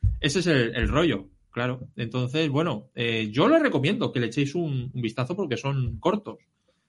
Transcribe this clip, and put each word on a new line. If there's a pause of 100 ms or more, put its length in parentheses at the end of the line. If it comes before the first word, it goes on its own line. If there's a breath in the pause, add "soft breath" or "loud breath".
(200)
ese
es
el,
el
rollo, (200)
claro.
Entonces,
bueno,
eh,
yo
les
recomiendo
que
le
echéis
un,
un
vistazo
porque
son
cortos. (520)